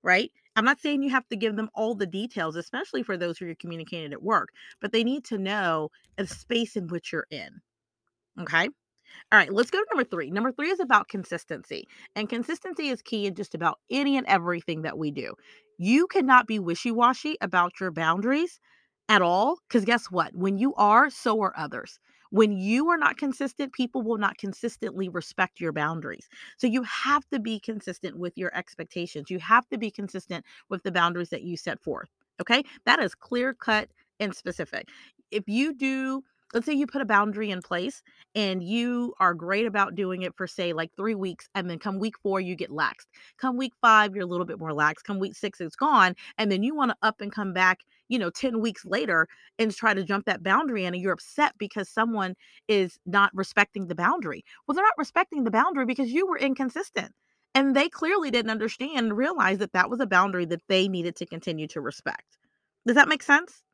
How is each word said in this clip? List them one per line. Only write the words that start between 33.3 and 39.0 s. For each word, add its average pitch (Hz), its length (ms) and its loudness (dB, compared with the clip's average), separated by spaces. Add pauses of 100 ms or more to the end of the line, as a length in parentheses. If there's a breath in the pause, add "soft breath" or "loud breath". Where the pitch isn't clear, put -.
cut 214 340 -2 (300)
and 202 160 -4
specific. - 540 -8 (420 loud breath)
If 202 160 -4
you 262 260 0
do, 262 500 -2 (300)
let's 233 140 0
say 302 60 0
you 285 120 2
put 277 160 -4
a 254 40 -2
boundary 208 440 2
in 185 140 -6
place 185 400 -6 (320 soft breath)
and 190 280 -2
you 240 560 -2